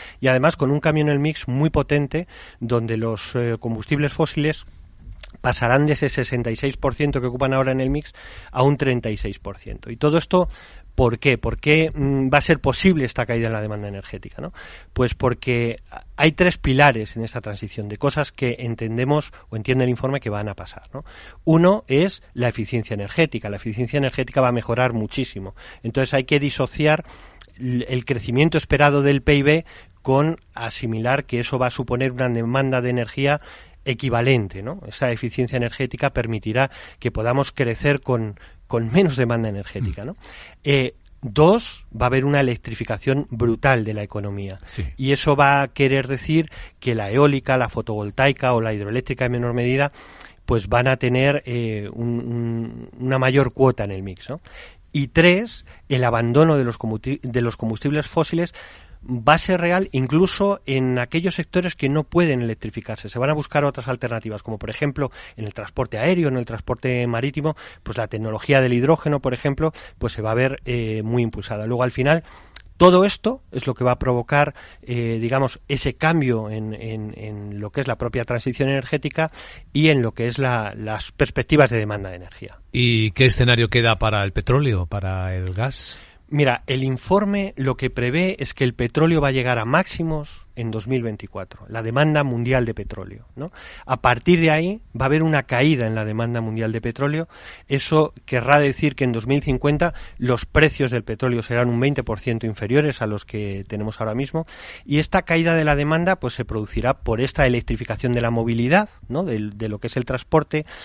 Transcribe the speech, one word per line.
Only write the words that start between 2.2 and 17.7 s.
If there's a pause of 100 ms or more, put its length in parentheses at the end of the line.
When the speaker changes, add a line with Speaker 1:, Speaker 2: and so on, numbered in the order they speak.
Speaker 1:
donde
los,
eh,
combustibles
fósiles (760)
pasarán
de
ese
sesenta
y
seis
por
ciento
que
ocupan
ahora
en
el
mix (380)
a
un
treinta
y
seis
por
ciento.
Y
todo
esto, (480)
¿por
qué?
¿Por
qué,
mm,
va
a
ser
posible
esta
caída
en
la
demanda
energética,
no? (400)
Pues
porque (340)
hay
tres
pilares
en
esta
transición